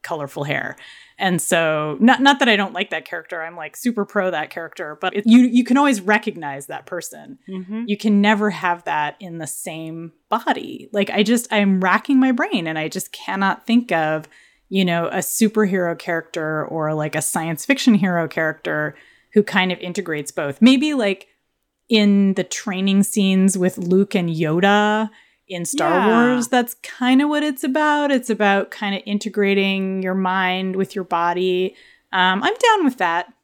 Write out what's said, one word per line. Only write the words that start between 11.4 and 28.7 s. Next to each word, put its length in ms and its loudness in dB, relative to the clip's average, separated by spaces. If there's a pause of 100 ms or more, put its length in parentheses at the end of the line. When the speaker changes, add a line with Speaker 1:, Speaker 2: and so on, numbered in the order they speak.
Speaker 1:
I'm 260 2
racking 400 2
my 140 4
brain 340 -2
and 100 -6
I 120 -4
just 240 -10
cannot 520 -4
think 280 2
of, 340 -2 (460)
you 120 2
know, 240 0
a 80 -4
superhero 840 0
character 680 -6
or, 280 -4
like, 200 -4
a 80 -4
science 440 -6
fiction 280 4
hero 340 2
character 680 -4 (380)
who 100 4
kind 280 0
of 80 -4
integrates 520 -6
both. 300 -4
Maybe, 320 6
like, 340 -2 (600)
in 460 4
the 80 -2
training 600 0
scenes 540 2
with 200 0
Luke 380 0
and 140 0
Yoda 800 2 (380)
in 180 -8
Star 260 -2
Speaker 2:
Yeah. 160 2 (260)
Speaker 1:
Wars, 140 -2
that's 280 0
kinda 520 0
what 160 0
it's 220 -4
about. 460 0
It's 180 0
about 420 2